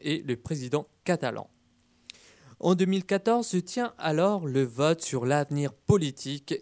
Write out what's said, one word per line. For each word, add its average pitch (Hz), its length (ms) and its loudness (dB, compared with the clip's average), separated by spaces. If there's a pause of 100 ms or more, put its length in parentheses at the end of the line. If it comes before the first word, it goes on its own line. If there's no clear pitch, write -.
et 151 240 -2
le 123 100 -2
président 143 520 -4 (160)
catalan. 120 440 -2 (1120)
En 180 160 4
deux 185 100 2
mille 190 180 0
quatorze, 226 440 0
se - 80 -2
tient 226 420 -4
alors 165 480 2
le 135 160 2
vote 139 400 0
sur 120 240 -2
l'avenir 143 480 0
politique 143 880 0